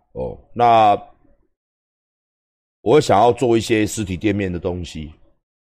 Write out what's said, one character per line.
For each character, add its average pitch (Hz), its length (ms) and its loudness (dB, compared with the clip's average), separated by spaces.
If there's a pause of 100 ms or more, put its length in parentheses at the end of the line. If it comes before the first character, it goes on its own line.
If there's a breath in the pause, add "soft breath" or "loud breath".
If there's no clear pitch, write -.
(140)
哦， 62 240 -10 (160)
那 110 480 2 (1800)
我 117 140 2
会 151 40 6
想 107 180 2
要 117 140 4
做 117 260 2
一 113 40 0
些 107 260 0
实 110 160 -6
体 92 140 -8
店 101 180 -2
面 98 160 -4
的 87 80 -8
东 90 240 -6
西。 80 300 -16 (580)